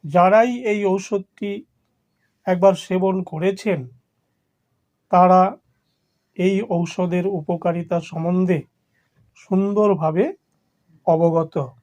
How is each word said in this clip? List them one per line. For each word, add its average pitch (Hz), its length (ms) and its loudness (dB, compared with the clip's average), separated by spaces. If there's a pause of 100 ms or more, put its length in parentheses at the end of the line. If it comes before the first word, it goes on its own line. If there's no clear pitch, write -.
যারাই 190 540 4
এই 214 260 -2
ঔষধটি 196 640 -4 (960)
একবার 185 280 4
সেবন 185 480 -2
করেছেন, 180 580 -4 (1300)
তারা 185 300 6 (920)
এই 190 200 0 (140)
ঔষধের 175 560 -2
উপকারিতা 170 720 -4
সম্বন্ধে 175 580 -2 (800)
সুন্দরভাবে 196 880 0 (840)
অবগত। 165 480 0 (280)